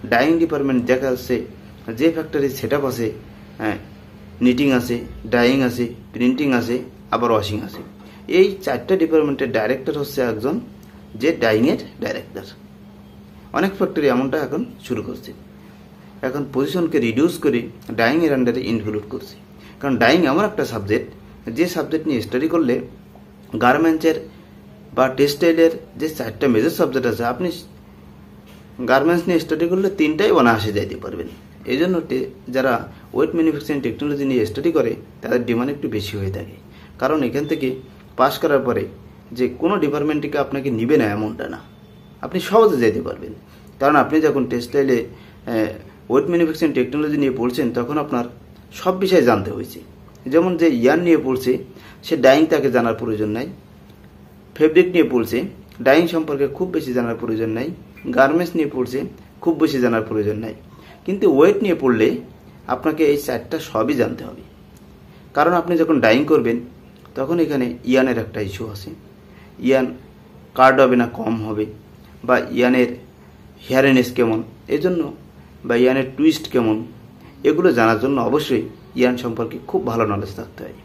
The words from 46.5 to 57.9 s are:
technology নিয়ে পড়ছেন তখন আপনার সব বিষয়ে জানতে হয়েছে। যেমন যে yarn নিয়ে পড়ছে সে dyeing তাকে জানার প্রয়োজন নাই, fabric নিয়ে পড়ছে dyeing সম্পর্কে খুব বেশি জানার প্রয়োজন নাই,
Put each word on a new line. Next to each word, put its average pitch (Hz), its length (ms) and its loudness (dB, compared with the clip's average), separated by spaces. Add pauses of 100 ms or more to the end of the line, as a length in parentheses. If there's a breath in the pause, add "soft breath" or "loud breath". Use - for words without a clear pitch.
technology 143 440 -2
নিয়ে 135 200 0
পড়ছেন 123 360 -2
তখন 127 240 -4
আপনার 143 260 -4 (500)
সব 185 240 -2
বিষয়ে 185 240 2
জানতে 107 300 2
হয়েছে। - 280 -10 (460)
যেমন 170 320 2
যে 165 120 4
yarn 139 340 2
নিয়ে 170 140 4
পড়ছে 127 400 0 (460 loud breath)
সে 160 140 -2
dyeing 135 280 6
তাকে 139 260 2
জানার 117 220 2
প্রয়োজন 110 360 -4
নাই, 117 180 -8 (1080)
fabric 156 320 4
নিয়ে 175 240 2
পড়ছে 120 320 -2 (380)
dyeing 156 260 6
সম্পর্কে 147 400 -2
খুব 185 220 -4
বেশি 135 240 -4
জানার 117 220 -2
প্রয়োজন 110 340 -4
নাই, 120 200 -4 (460)